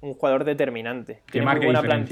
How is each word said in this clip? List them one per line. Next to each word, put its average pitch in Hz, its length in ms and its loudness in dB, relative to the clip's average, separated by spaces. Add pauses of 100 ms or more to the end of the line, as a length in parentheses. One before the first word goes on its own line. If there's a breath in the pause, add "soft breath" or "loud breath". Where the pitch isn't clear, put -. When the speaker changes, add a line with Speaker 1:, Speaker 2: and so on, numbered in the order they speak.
Speaker 1:
un 143 120 -10
jugador 135 300 2
determinante. 127 840 -4
Speaker 2:
Que - 80 -12
Speaker 1:
Tiene 127 120 0
muy 139 80 2
Speaker 2:
marque 151 140 0
Speaker 1:
buena 156 140 4
Speaker 2:
diferencia. - 300 0